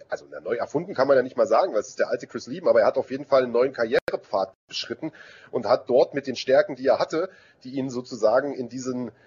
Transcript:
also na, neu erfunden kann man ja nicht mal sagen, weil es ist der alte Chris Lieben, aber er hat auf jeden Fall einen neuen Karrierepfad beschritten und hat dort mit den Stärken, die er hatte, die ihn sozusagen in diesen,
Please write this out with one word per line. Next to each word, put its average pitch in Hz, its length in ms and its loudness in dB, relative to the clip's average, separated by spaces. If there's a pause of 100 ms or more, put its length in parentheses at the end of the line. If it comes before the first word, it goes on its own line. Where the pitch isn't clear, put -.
also - 240 -8
na, 73 80 -14
neu 90 160 -6
erfunden 165 380 -6
kann 131 160 2
man 139 80 6
ja 123 60 4
nicht 131 120 -12
mal 113 120 2
sagen, 131 260 2
weil 104 80 0
es - 80 -8
ist - 100 -6
der 107 100 -2
alte 123 180 -6
Chris 120 200 -12
Lieben, 160 220 -2
aber 113 120 6
er 104 60 4
hat 131 100 2
auf 123 140 -4
jeden 139 140 -8
Fall 131 180 4
einen 117 80 -4
neuen 127 220 2
Karrierepfad - 800 -2 (160)
beschritten - 420 -10 (400)
und 120 140 -4
hat 113 240 0
dort 127 240 4
mit 139 140 -6
den 120 100 -6
Stärken, 139 380 2
die 127 100 -8
er 117 140 4
hatte, 165 300 -4 (340)
die 127 80 -14
ihn 135 180 -4
sozusagen 123 640 0
in 120 160 -8
diesen, 123 420 -8 (160)